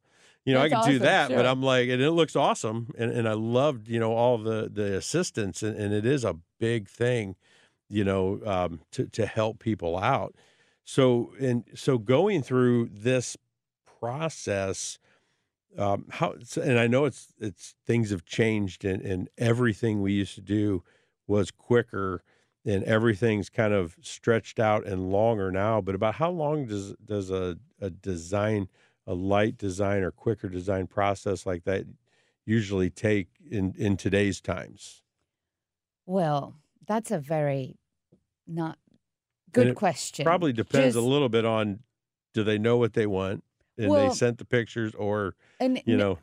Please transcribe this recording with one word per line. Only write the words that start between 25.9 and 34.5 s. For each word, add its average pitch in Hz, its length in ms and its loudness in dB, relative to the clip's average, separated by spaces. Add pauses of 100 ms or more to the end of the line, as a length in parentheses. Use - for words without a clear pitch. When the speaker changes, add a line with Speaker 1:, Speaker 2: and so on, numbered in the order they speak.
Speaker 1:
about 110 200 0
how 165 160 -2
long 151 360 -2
does, 101 280 -8 (100)
does 101 260 -4
a, 92 260 -4 (240)
a 98 80 -6
design, 95 800 -2 (380)
a 98 60 -6
light 101 440 0
design 98 460 -2
or 85 80 -2
quicker 107 380 -4
design 90 380 -4
process 101 580 -2
like 90 180 -4
that 98 220 -2 (600)
usually 101 440 0
take 104 400 0 (200)
in, 95 280 -2
in 101 200 2
today's 98 440 0
times? - 600 -10 (1040)